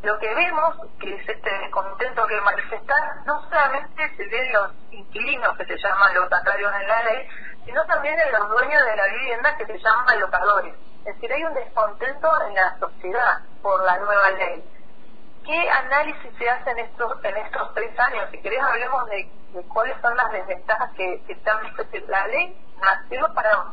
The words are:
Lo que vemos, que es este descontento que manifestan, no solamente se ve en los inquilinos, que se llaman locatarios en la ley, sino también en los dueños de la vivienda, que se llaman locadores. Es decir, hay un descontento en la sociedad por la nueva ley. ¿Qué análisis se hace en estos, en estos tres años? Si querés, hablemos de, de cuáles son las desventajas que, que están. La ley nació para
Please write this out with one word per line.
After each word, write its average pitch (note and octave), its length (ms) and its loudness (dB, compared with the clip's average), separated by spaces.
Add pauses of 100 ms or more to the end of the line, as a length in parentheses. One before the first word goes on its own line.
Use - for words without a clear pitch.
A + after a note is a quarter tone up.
Lo G#3+ 160 0
que G#4+ 160 -2
vemos, D#4+ 400 2 (240)
que - 160 -6
es - 140 -8
este G#3 320 -4
descontento G3+ 640 -2
que G#3 140 0
manifestan, G#3 840 0
no D4 180 0
solamente C#4+ 760 0
se G3+ 100 -6
ve A#3 200 -2
en - 60 -2
los G3+ 200 2 (180)
inquilinos, A3+ 640 -2
que F#3 80 -6
se F3 120 -4
llaman G3 400 4
locatarios F#3+ 580 2
en G3 140 -2
la A3+ 160 4
ley, A#3+ 240 0 (360)
sino C4+ 200 0
también D#4 340 0
en D4+ 140 4
los G#3 160 2
dueños C#4 360 4
de A3 120 2
la G3 100 4
vivienda, A#3+ 500 0
que G#3 100 -6
se G#3+ 120 -8
llaman A#3 400 4
locadores. F#3+ 560 2 (300)
Es G3+ 100 -6
decir, A#3 180 -4
hay D4+ 120 -2
un D#4+ 100 -2
descontento B3 760 0 (200)
en G#3 80 -6
la F#3 240 4
sociedad F#3+ 580 0 (240)
por F#3+ 220 2
la F3+ 140 6
nueva G3+ 340 4
ley. F#3 360 -4 (800)
¿Qué E4 240 0
análisis C#4 680 0
se A#3+ 140 0
hace B3 220 0
en A#3 80 -2
estos, - 440 -4
en G3+ 120 -2
estos - 380 -4
tres A3+ 260 -4
años? A#3 320 2
Si - 100 -8
querés, G#3+ 180 -2
hablemos B3 460 0
de, G3+ 240 -4 (220)
de F3+ 160 -6
cuáles A#3 320 0
son A#3+ 160 2
las A#3 160 2
desventajas G#3+ 640 -2
que, - 320 -2
que F#3 60 -6
están. G#3+ 240 2 (500)
La G4 180 2
ley G#4+ 340 -2 (200)
nació F#3+ 520 2
para G#3+ 400 4